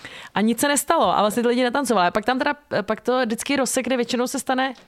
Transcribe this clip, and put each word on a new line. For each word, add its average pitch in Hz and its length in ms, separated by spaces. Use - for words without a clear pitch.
A 190 60
nic 226 180
se 294 80
nestalo 285 500
a - 40
vlastně 214 220
ty 233 60
lidi 247 140
netancovali. 233 440
A 175 40
pak 214 140
tam 247 140
teda, 294 140
pak 214 200
to 254 240
vždycky 233 300
rozsekne, 262 420
většinou 240 300
se 262 120
stane 262 340